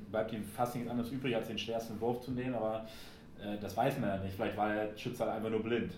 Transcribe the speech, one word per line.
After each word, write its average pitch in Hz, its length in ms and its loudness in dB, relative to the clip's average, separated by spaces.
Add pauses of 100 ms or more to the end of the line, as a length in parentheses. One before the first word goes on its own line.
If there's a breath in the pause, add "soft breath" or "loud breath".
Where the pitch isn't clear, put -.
bleibt 107 260 0
ihm 104 100 -2
fast 123 320 0
nichts 120 160 -2
anderes 120 220 0
übrig, 127 240 2
als 110 100 0
den 107 120 -4
schwersten 113 420 -2
Wurf 120 220 2
zu 127 100 -4
nehmen, 123 240 0
aber, 110 280 0 (560 loud breath)
äh, 104 200 -2
das 98 160 -4
weiß 127 240 4
man 104 80 2
ja 98 80 2
nicht. 95 180 -2
Vielleicht 101 220 0
war 104 160 4
der 107 240 0
Schütze - 280 -2
halt 107 120 2
einfach 110 140 0
nur 110 120 2
blind. 110 360 2